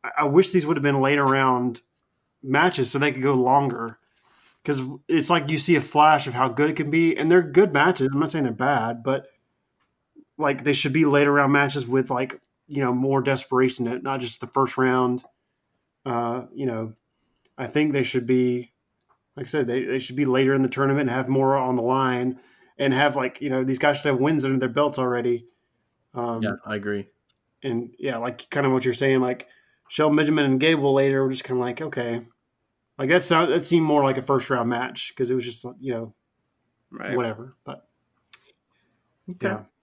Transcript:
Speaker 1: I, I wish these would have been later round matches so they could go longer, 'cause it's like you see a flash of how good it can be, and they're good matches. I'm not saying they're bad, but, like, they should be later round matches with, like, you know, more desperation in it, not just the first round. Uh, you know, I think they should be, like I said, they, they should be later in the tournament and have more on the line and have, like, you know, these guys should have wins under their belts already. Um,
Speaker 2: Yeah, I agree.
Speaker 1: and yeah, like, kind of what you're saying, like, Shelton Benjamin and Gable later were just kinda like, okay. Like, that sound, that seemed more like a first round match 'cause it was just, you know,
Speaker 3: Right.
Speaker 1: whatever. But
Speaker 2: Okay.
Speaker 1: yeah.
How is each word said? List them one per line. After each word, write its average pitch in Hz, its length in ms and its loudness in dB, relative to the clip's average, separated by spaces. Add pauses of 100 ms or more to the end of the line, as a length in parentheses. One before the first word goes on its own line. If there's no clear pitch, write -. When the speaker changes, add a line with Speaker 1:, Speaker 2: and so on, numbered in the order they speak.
Speaker 1:
I, 131 160 -10
I 147 60 2
wish 160 260 4
these 175 140 2
would 160 120 0
have 139 60 -4
been 139 160 2
later 139 240 4
round 127 580 2 (600)
matches 139 500 2
so 143 80 -2
they 147 120 2
could 127 100 -8
go 135 140 2
longer, 123 640 0 (640)
'cause 139 160 -2 (260)
it's 156 220 0
like 156 220 2
you 156 80 0
see 165 160 4
a 139 60 2
flash 151 440 4
of 131 80 -8
how 127 160 0
good 147 220 2
it 160 40 -4
can 147 140 -4
be, 165 260 2
and 160 160 0
they're 180 120 6
good 160 280 4
matches. 147 400 2
I'm 139 80 -2
not 156 120 0
saying 151 140 -2
they're 117 80 -2
bad, 117 500 -2
but, 135 240 -4 (1120)
like, 139 240 -2
they 143 100 2
should 139 200 -2
be 156 120 4
later 143 280 4
round 143 200 4
matches 139 340 0
with, 131 220 0
like, 131 320 -6 (260)
you 139 140 -6
know, 123 120 0
more 135 280 0
desperation 127 640 0
in 117 80 -4
it, 127 100 -8
not 135 180 -4
just 120 200 -6
the 120 60 -14
first 131 280 0
round. 127 480 0 (800)
Uh, 120 500 -6
you 135 120 -8
know, 113 280 -6 (680)
I 127 80 -8
think 151 260 0
they 135 100 0
should 120 220 -4
be, 123 460 0 (680)
like 131 80 -10
I - 40 -14
said, 143 180 0
they, 123 160 -2
they 135 160 -4
should 127 160 -8
be 143 100 0
later 131 300 2
in 135 80 2
the 131 60 0
tournament 139 320 0
and 131 100 0
have 127 180 -4
more 135 280 2
on 127 180 0
the 117 80 -2
line 127 560 0 (400)
and 139 120 2
have, 143 240 2
like, 127 240 -4
you 143 120 -6
know, 131 120 0
these 131 160 -2
guys 147 180 2
should 147 120 -2
have 131 100 0
wins 143 260 0
under 135 120 0
their 127 120 0
belts 143 280 -2
already. 120 480 -2 (680)
Um, 117 280 -6
Speaker 2:
Yeah, 104 120 -2 (120)
I 104 100 -8
agree. 101 320 -6 (540)
Speaker 1:
and 120 380 -6
yeah, 131 180 -4
like, 120 320 -8
kind 143 160 -2
of 131 60 2
what 127 140 0
you're 123 100 0
saying, 135 260 2
like, 123 260 -4 (420)
Shelton 151 260 0
Benjamin 151 300 2
and 131 140 2
Gable 143 340 2
later 135 300 2
were 131 80 0
just 131 120 -8
kinda 127 160 -4
like, 120 220 -6
okay. 120 440 -6 (720)
Like, 135 120 -2
that 175 140 4
sound, 165 280 2
that 170 100 2
seemed 165 240 2
more 147 180 4
like 135 140 2
a 131 60 -6
first 131 260 -2
round 120 200 0
match - 460 -6
'cause 123 140 -4
it 131 60 0
was 120 100 -4
just, 120 200 -8 (140)
you 131 140 -8
know, 113 200 -10 (760)
Speaker 3:
Right. - 260 -8
Speaker 1:
whatever. 117 480 -6
But - 240 -18 (1400)
Speaker 2:
Okay. 101 160 -8
Speaker 1:
yeah. 104 160 -6 (200)